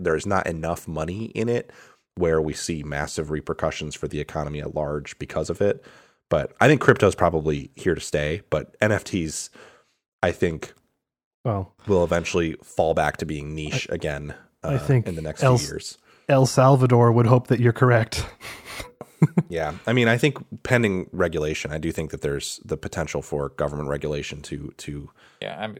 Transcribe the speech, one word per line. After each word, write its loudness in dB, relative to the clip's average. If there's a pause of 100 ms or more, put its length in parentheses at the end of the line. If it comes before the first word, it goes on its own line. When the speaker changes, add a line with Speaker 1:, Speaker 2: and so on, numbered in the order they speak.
Speaker 1:
there's 0
not 0
enough -6
money -6 (100)
in -2
it -4 (440)
where 2
we -2
see -6
massive -6
repercussions -4
for -6
the -6
economy -6
at -8
large -4
because -6
of -4
it. 0 (440)
But 0
I 6
think 6
crypto's 6
probably 0
here 0
to -6
stay, -2
but -4
N 4
F 0
Ts, -6 (760)
I 0
think, -4 (720)
Speaker 2:
Well, -4 (140)
Speaker 1:
will 4
eventually 0
fall 0
back 0
to -8
being -8
niche -6
Speaker 2:
I, -2
Speaker 1:
again, -6 (300)
Speaker 2:
I -2
Speaker 1:
uh, 0
Speaker 2:
think 2
Speaker 1:
in -4
the -8
next -6
Speaker 2:
El 6
Speaker 1:
few -4
Speaker 2:
S-, -8
Speaker 1:
years. -12 (300)
Speaker 2:
El 6
Salvador 6
would 6
hope 6
that 2
you're 6
correct. 2
<laughs> -20 (1120)
Speaker 1:
Yeah. -4 (140)
I 2
mean, 4
I 6
think 2 (260)
pending 2
regulation, -2
I -6
do -2
think -6
that -10
there's -6
the -6
potential -6
for -4
government -4
regulation -6
to, -12
to -12 (320)
Speaker 3:
Yeah, -10
I -8
mean, -14